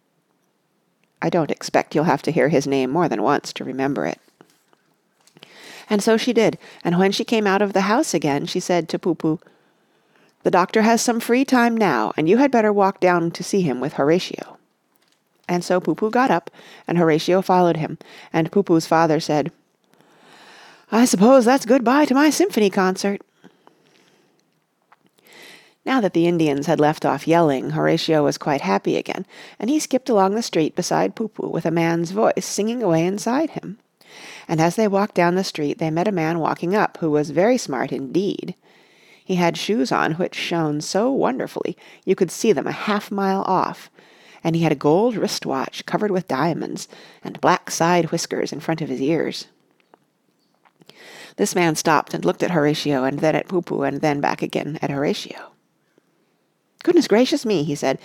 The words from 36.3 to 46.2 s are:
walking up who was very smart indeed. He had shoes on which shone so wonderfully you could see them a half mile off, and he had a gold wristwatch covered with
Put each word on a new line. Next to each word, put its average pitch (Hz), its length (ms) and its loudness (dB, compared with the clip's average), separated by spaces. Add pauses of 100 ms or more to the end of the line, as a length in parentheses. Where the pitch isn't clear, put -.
walking 165 380 -2
up - 240 -2
who 165 100 -2
was 147 220 0
very 202 260 2
smart 127 340 -4
indeed. 139 640 -4 (720)
He 190 100 -2
had 170 220 0
shoes 233 340 -2
on 76 220 0
which 170 220 -4
shone 156 460 -2
so 220 300 -2
wonderfully 220 640 -4 (300)
you 185 80 2
could 180 160 0
see 220 240 0
them 139 140 -2
a - 40 -6
half 202 380 -4
mile 196 380 -2
off, - 420 -2 (540)
and 165 120 0
he 165 60 0
had 160 100 2
a 147 40 0
gold 185 400 2
wristwatch - 720 -6
covered 202 240 -2
with 180 160 -2